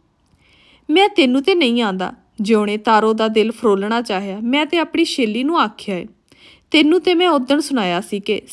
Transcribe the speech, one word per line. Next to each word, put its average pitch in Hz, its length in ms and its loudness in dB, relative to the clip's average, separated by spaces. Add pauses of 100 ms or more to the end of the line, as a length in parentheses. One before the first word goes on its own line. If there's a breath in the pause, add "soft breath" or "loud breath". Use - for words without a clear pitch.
(880 soft breath)
"ਮੈਂ 381 200 4
ਤੈਨੂੰ 277 340 2
ਤੇ 381 120 2
ਨਹੀਂ 240 260 0
ਆਂਦਾ," 185 320 -4 (280)
ਜਿਉਣੇ 208 360 0
ਤਾਰੋ 220 360 2
ਦਾ 220 140 0
ਦਿਲ 220 240 0
ਫਰੋਲਣਾ 214 500 0
ਚਾਹਿਆ। 202 420 -6
"ਮੈਂ 277 220 0
ਤੇ 320 120 -2
ਆਪਣੀ 330 280 0
ਛੇਲੀ 240 380 -2
ਨੂੰ 320 160 0
ਆਖਿਆ 214 380 -4
ਏ। - 80 -10 (680 soft breath)
ਤੈਨੂੰ 311 300 4
ਤੇ 359 140 0
ਮੈਂ 349 140 2
ਉਦਣ 285 300 0
ਸੁਣਾਇਆ 208 420 -2
ਸੀ 208 180 -8
ਕਿ 202 220 -4 (120)